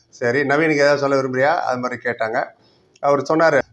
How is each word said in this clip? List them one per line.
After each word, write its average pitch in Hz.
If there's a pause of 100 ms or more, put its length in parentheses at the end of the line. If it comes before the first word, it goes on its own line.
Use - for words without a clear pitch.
சரி, 127
நவீனுக்கு 147
ஏதாவது 143
சொல்ல 139
விரும்புறியா? 131
அது 127
மாதிரி 123
கேட்டாங்க. 117 (440)
அவர் 143
சொன்னாரு, 156 (120)